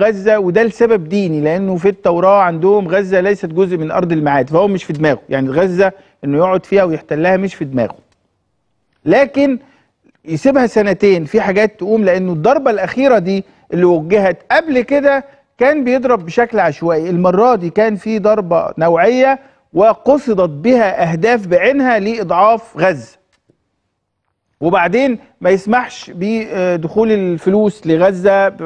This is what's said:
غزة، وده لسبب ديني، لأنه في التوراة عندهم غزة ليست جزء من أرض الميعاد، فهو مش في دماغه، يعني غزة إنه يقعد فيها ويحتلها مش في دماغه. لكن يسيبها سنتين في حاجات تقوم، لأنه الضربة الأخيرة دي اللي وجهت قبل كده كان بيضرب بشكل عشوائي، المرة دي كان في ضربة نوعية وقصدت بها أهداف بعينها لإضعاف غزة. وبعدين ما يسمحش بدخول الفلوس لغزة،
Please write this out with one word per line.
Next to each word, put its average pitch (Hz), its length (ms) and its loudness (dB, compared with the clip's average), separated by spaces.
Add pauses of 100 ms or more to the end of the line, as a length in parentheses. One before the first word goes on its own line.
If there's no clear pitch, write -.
غزة، 214 320 0
وده 185 240 0
لسبب 220 460 0
ديني، 175 320 -2
لأنه 185 360 -2
في 175 120 -2
التوراة 190 540 2
عندهم 180 460 0
غزة 190 320 0
ليست 196 260 -2
جزء 175 300 -2
من 156 140 -6
أرض 175 220 -2
الميعاد، 143 380 0
فهو 180 180 2
مش 190 160 -4
في - 80 -8
دماغه، 147 360 -2
يعني 135 220 -2
غزة 185 420 0 (320)
إنه 143 140 -2
يقعد 185 280 0
فيها 196 180 2
ويحتلها 160 520 -2
مش 190 180 -6
في 165 100 -10
دماغه. 127 300 -4 (1120)
لكن 269 540 0 (680)
يسيبها 254 420 0
سنتين 202 580 0
في 214 160 -2
حاجات 202 380 -2
تقوم، 208 260 0
لأنه 185 280 0
الضربة 247 380 0
الأخيرة 220 480 0
دي 196 260 -2 (280)
اللي 180 120 0
وجهت 175 680 0
قبل 294 300 0
كده 277 440 0 (340)
كان 277 260 2
بيضرب 247 420 0
بشكل 233 340 -2
عشوائي، 165 500 -2
المرة 185 440 2
دي 175 160 -4
كان 214 260 0
في 214 220 -6
ضربة 180 600 0
نوعية 233 600 2 (340)
وقصدت 208 800 2
بها 180 600 0
أهداف 208 340 0
بعينها 233 520 2
لإضعاف 208 800 0
غزة. 156 420 -4 (1400)
وبعدين 190 580 0 (220)
ما 180 100 0
يسمحش 208 640 -2
بدخول 196 1000 -2
الفلوس 190 760 -2
لغزة، 190 640 2 (180)